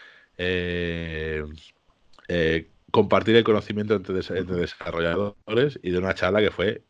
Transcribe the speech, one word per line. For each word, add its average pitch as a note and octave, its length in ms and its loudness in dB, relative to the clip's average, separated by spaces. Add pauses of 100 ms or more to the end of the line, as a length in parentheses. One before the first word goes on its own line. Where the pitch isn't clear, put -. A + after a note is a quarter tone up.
(380)
eh, E2+ 1080 -4 (840)
eh, E2 420 0 (200)
compartir G2+ 460 4
el A2+ 80 8
conocimiento G#2+ 500 0
entre F#2+ 200 -4
des-, F2+ 160 -4
entre F2+ 260 -4
desarrolladores F2 1300 -2
y F2+ 80 -4
de F2+ 80 2
una F#2 160 0
charla F#2+ 260 2
que G2 100 4
fue - 400 -2